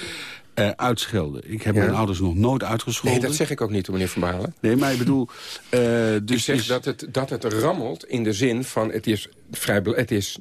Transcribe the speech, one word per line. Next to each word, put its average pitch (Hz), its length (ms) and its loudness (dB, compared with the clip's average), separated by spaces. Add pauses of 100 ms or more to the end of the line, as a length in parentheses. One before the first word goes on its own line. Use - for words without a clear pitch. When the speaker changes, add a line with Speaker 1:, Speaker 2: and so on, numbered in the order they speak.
(540)
Speaker 1:
Eh, 104 160 0
uitschelden. 87 800 -2
Ik 110 100 -6
heb 107 140 2
Speaker 2:
Ja. 104 80 6
Speaker 1:
mijn 98 120 2
ouders 101 240 0
nog 90 160 2
nooit 127 280 4
uitgescholden. 113 560 0
Speaker 2:
Nee, 123 80 0
dat 147 100 -2
zeg 156 120 0
ik 143 120 -4
ook 110 100 0
niet, 98 180 0
meneer 95 180 0
Van 90 140 -4
Balen. 87 400 -2
Speaker 1:
Nee, 110 140 4
maar 139 160 4
ik 127 60 0
bedoel, 127 300 2 (420)
eh, 123 100 4 (440)
dus 120 140 0
Speaker 2:
Ik - 20 2
zeg 131 160 0
Speaker 1:
is 113 120 0
Speaker 2:
dat 123 180 -2
het, 127 260 -6
dat 131 180 -2
het 123 140 -6
rammelt 120 600 0
in 120 180 -2
de 107 100 2
zin 120 300 2
van... 110 280 -2
het 110 160 -4
is 107 200 0 (240)
vrijbl-, 104 440 0
het - 160 0
is 104 300 -2